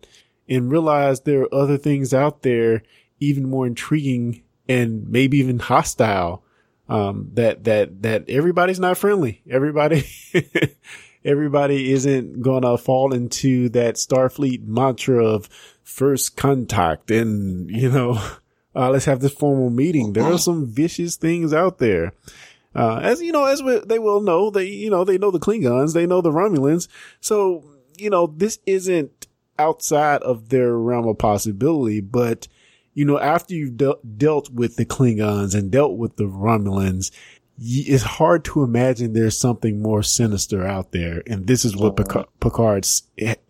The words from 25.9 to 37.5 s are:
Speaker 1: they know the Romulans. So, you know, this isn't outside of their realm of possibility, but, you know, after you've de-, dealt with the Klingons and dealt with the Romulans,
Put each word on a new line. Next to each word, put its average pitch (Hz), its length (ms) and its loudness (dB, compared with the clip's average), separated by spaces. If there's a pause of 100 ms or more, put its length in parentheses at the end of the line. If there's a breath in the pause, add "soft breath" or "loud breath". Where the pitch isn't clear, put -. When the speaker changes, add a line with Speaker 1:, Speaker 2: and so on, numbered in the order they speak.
Speaker 1:
they 170 140 2
know 180 160 2
the 165 100 2
Romulans. 165 560 0 (320 loud breath)
So, 190 440 0 (340)
you 208 100 -6
know, 175 200 2
this 175 360 -4
isn't 180 600 -2 (320)
outside 151 640 0
of 113 260 -4
their 123 280 2
realm 117 300 0
of 110 120 -2
possibility, 110 840 0
but, 117 480 -2 (460 soft breath)
you 147 100 0
know, 143 140 2
after 165 360 0
you've 139 220 -8
de-, 139 220 0 (180)
dealt 147 340 0
with 117 260 -4
the 117 100 -2
Klingons 104 680 0
and 101 160 -2
dealt 120 280 2
with 113 180 -6
the 107 80 -2
Romulans, 98 840 -2 (480 loud breath)